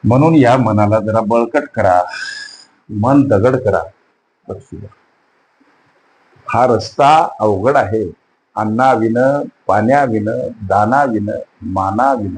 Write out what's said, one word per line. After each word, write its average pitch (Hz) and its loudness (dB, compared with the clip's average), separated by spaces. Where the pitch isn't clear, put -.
म्हणून 139 4
या 131 6
मनाला 107 2
जरा 110 -2
बळकट 117 0
करा, 92 2
मन 123 2
दगड 113 2
करा. 95 0
लक्ष - -14
द्या, 101 -16
हा 120 2
रस्ता 139 2
अवघड 107 0
आहे, 107 -2
अन्नाविन, 113 0
पाण्याविन, 110 0
दानाविन, 107 0
मानाविन. 98 -4